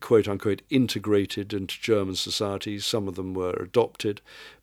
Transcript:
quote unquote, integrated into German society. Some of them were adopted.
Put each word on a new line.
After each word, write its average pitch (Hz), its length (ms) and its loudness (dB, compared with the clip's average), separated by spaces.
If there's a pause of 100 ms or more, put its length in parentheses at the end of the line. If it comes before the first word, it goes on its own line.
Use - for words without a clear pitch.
quote 110 260 6
unquote, 101 440 -2
integrated 104 840 0
into 95 280 -6
German 98 360 2
society. 101 600 -4
Some 101 280 -2
of 92 80 -6
them 92 200 -6
were 90 180 -2
adopted. - 720 0 (400)